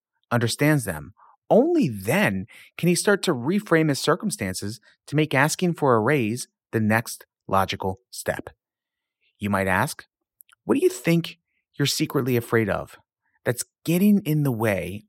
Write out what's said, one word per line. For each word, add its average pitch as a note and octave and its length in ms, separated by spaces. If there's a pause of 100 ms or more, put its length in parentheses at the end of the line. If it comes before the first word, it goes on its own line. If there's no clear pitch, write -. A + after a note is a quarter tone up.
(320)
understands A#2+ 540
them, D#2 280 (360)
only C4 400
then G#2 560 (320)
can E3 100
he F3 80
start G3+ 280
to F3 100
reframe D#3+ 560
his C3+ 100
circumstances A2 800 (280)
to C#3+ 100
make D3+ 160
asking D#3 400
for C#3 200
a A2 60
raise A#2+ 480 (240)
the A#2 80
next A2 460 (240)
logical F#2+ 500 (100)
step. - 380 (880)
You G2+ 120
might F#2+ 180
ask, G2+ 380 (580)
"What G#3+ 120
do C#4 60
you F#4 80
think E3+ 480 (400)
you're C#3+ 80
secretly B2 520
afraid A2+ 320
of D#2+ 280 (460)
that's A#2+ 220 (180)
getting G3 400
in D3+ 200
the C3+ 100
way G#2 560